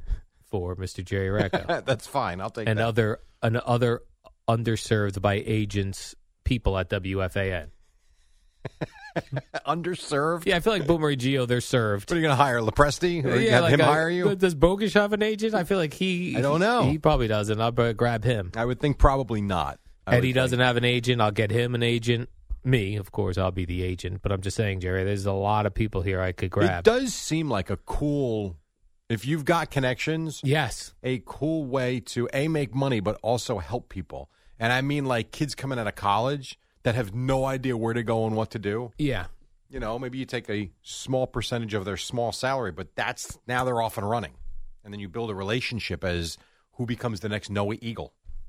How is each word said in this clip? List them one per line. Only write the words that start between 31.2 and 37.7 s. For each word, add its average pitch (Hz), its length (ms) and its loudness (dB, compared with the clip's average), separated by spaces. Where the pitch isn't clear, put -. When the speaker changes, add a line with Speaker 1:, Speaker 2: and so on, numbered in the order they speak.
Speaker 2:
cool 156 400 -2
way 127 360 0
to, - 320 -2
A, 139 160 0
make 147 260 -2
money, 135 240 2
but 101 220 -2
also 113 380 0
help 87 300 -8
people. 69 400 -12
And 113 140 2
I 127 80 0
mean, 143 240 -2
like, 120 260 -2
kids 147 240 -6
coming 135 240 -6
out 110 80 -4
of 101 80 -4
college 123 640 0
that 117 120 2
have 110 180 -4
no 131 320 0
idea 131 320 -2